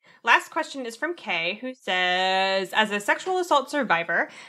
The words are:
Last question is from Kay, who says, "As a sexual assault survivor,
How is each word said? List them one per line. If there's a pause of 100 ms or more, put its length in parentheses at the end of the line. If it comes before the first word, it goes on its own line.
(240)
Last
question
is
from
Kay,
who
says,
"As
a
sexual
assault
survivor, (200)